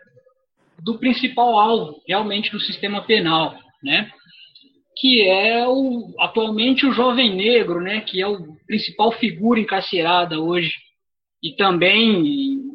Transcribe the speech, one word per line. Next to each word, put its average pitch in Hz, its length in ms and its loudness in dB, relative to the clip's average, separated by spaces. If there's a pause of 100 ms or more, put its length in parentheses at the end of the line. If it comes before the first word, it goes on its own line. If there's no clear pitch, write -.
(800)
do 220 200 -8
principal 240 600 2
alvo, 208 480 2
realmente, 202 460 -2
do 214 80 -8
sistema 202 440 -6
penal, 165 540 0 (240)
né? 165 300 -2 (840)
Que 247 300 4
é 220 400 2
o, 254 540 -2
atualmente 220 680 0
o 254 60 2
jovem 240 420 2
negro, 190 460 2
né? 202 220 -6
Que 190 180 -6
é 190 60 -2
o 170 280 -6 (120)
principal 214 460 0
figura 220 460 0
encarcerada 175 800 0
hoje. 170 360 -2 (680)
E 160 140 -10
também 170 1200 2